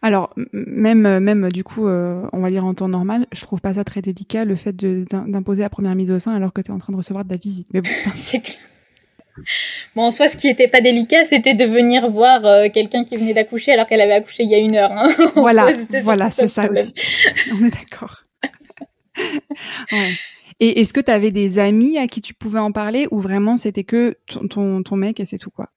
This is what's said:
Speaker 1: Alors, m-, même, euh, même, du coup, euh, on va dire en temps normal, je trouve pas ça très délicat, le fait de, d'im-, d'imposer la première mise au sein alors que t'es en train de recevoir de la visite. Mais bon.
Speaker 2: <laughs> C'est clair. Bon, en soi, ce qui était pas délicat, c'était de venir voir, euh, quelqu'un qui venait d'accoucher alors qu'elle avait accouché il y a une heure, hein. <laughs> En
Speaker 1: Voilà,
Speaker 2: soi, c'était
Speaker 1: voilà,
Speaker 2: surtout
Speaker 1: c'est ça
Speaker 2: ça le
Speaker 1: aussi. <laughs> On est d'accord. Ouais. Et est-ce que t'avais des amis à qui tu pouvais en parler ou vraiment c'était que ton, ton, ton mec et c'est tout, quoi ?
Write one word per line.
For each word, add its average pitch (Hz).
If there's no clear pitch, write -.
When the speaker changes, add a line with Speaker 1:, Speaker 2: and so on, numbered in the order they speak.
Speaker 1:
Alors, 202
m-, -
même, 214
euh, 190
même, 196
du 185
coup, 220
euh, 175
on 180
va 185
dire 190
en 185
temps 190
normal, 196
je -
trouve -
pas 196
ça 202
très -
délicat, 196
le 196
fait 196
de, 185
d'im-, 190
d'imposer 196
la 202
première 196
mise 185
au 185
sein 226
alors 190
que -
t'es 196
en 196
train 190
de 190
recevoir 196
de 185
la 185
visite. 185
Mais 185
bon. 170
Speaker 2:
<laughs> 190
C'est -
clair. -
Bon, 226
en 233
soi, 294
ce -
qui -
était 247
pas 254
délicat, 240
c'était 269
de 220
venir 240
voir, 233
euh, 208
quelqu'un 220
qui 240
venait 220
d'accoucher 220
alors 226
qu'elle 220
avait 202
accouché 214
il 220
y 214
a 208
une 214
heure, 196
hein. 214
<laughs> -
En 311
Speaker 1:
Voilà, 226
Speaker 2:
soi, 320
c'était 226
Speaker 1:
voilà, 208
Speaker 2:
surtout -
Speaker 1:
c'est 220
ça 214
Speaker 2:
ça 208
le 202
Speaker 1:
aussi. 214
<laughs> -
On 214
est 240
d'accord. -
Ouais. 202
Et 226
est-ce 214
que 277
t'avais 220
des 196
amis 220
à 262
qui 233
tu -
pouvais 220
en 214
parler 220
ou 214
vraiment 202
c'était 202
que 233
ton, -
ton, 196
ton 196
mec 196
et 202
c'est 185
tout, 185
quoi ? -